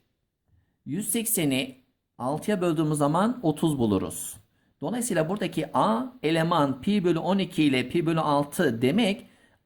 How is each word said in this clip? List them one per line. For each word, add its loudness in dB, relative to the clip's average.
yüz -6
sekseni -2
altıya -2
böldüğümüz 0
zaman 2
otuz 0
buluruz. 0
Dolayısıyla -2
buradaki -4
A 2
eleman 0
pi 0
bölü 2
on 0
iki 0
ile 2
pi 0
bölü 2
altı 0
demek, 2